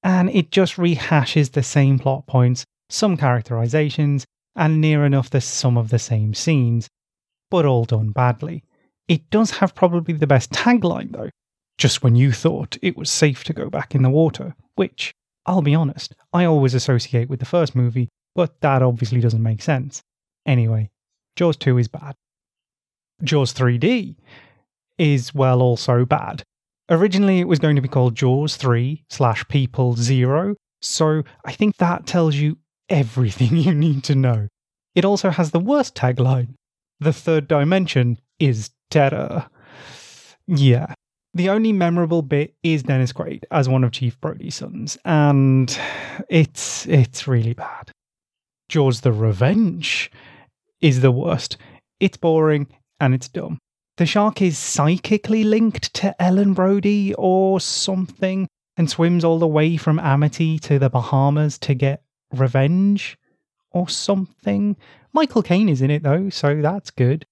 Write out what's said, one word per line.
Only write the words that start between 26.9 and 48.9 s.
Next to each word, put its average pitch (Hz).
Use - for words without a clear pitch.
it 175
was 165
going 151
to 139
be 131
called 123
Jaws 139
three 127
slash -
People 127
Zero, 131
so 156
I 135
think 214
that 175
tells 160
you 151
everything 123
<laughs> -
you 165
need 147
to 143
know. 120
It 175
also 196
has 160
the 170
worst 262
tagline, 127
"The 147
third 156
dimension 147
is 117
terror." -
Yeah. 139
The 175
only 220
memorable 170
bit 143
is 156
Dennis 131
Quaid -
as 143
one 131
of 123
Chief -
Brody's -
sons, -
and 139
it's, -
it's -
really 117
bad. -
Jaws: 135